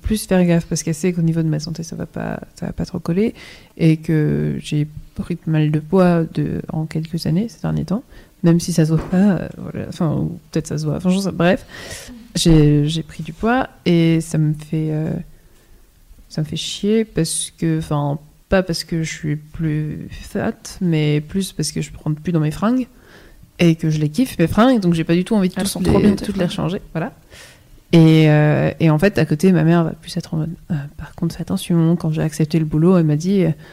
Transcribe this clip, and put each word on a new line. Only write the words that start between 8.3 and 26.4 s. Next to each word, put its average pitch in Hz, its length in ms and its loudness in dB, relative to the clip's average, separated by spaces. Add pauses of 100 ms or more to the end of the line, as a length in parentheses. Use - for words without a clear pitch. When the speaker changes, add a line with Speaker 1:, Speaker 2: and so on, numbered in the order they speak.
Speaker 1:
même 170 160 6
si 170 140 -4
ça 160 120 4
se 160 80 0
voit 156 160 0
pas, 180 80 0
euh, 196 300 2 (100)
voilà, - 320 -10
enfin, 156 240 -2
ou 151 260 -4 (120)
peut-être 156 160 -4
ça 156 120 -6
se 156 60 -6
voit, 147 100 -2
enfin, 180 160 -2
je 190 80 0
sais, 190 120 -4
bref, 175 340 2 (680)
j'ai, 147 520 4
j'ai 160 160 -4
pris - 180 -14
du 160 120 -12
poids 240 340 -2 (180)
et 165 360 4
ça 160 180 -6
me 151 140 2
fait, 156 380 -6
euh, 156 200 -4 (1160)
ça - 120 -6
me 156 60 -4
fait 156 80 -10
chier 214 500 -2
parce - 500 -4
que, 160 220 -2
enfin, 147 400 -2 (320)
pas 190 140 2
parce 170 200 -6
que 165 200 -4
je 156 80 -6
suis 147 240 -6
plus 151 760 -6
fat, - 420 -6 (280)
mais 151 400 0
plus 185 320 -6
parce 156 180 -6
que 160 100 -6
je 151 100 -8 (120)
rentre 151 180 -4
plus 180 100 -6
dans 165 80 2
mes 151 120 0
fringues 233 360 -2 (720)
et 170 160 4
que 160 140 -2
je 156 100 0
les 151 100 0
kiffe, 240 280 -2
mes 165 100 2
fringues, 233 340 4
donc 175 120 4
j'ai 160 120 0
pas 170 100 2
du 180 80 2
tout 220 120 -2
envie 190 140 2
de - 60 -8
Speaker 2:
Elles 190 80 -2
Speaker 1:
toutes 196 80 -4
Speaker 2:
sont - 80 -6
Speaker 1:
les, 185 100 -2
Speaker 2:
trop 196 100 4
bien, 202 160 6
tes 196 100 -6
Speaker 1:
toutes 202 120 -4
les 175 100 0